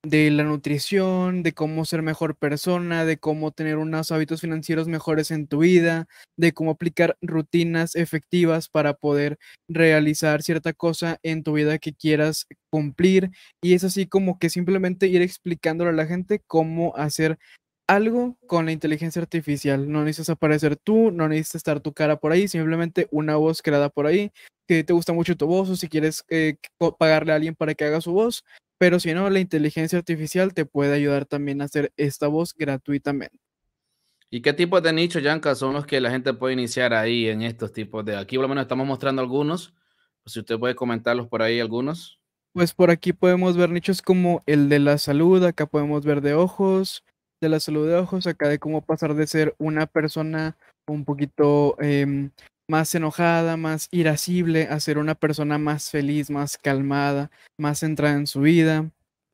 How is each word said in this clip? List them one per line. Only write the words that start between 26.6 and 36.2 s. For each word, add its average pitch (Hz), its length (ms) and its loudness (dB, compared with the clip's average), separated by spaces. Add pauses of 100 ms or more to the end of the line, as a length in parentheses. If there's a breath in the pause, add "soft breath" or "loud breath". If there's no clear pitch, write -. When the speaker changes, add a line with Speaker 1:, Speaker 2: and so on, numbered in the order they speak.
Speaker 1:
co-, 170 180 0
pagarle 156 360 2
a - 20 4
alguien 156 220 -2
para 156 180 -2
que 151 100 -4
haga 151 160 0
su 170 120 -6
voz, 226 320 0 (360 soft breath)
pero 180 180 4
si 170 140 -2
no, 190 160 0
la 196 120 2
inteligencia 160 580 -2
artificial 175 560 -2
te 160 100 -2
puede 143 300 0
ayudar 143 320 0
también 143 340 -4
a 143 60 -4
hacer 143 320 -2
esta 147 300 -2
voz 160 260 -2
gratuitamente. 143 840 -6 (960)
Speaker 2:
¿Y 120 100 -8
qué 143 140 2
tipos 175 280 2
de 160 120 2
nichos, 170 280 0
Yanka, 151 320 0
son 135 200 -2
los 143 100 -4
que 139 160 0
la 120 100 0
gente 131 220 -2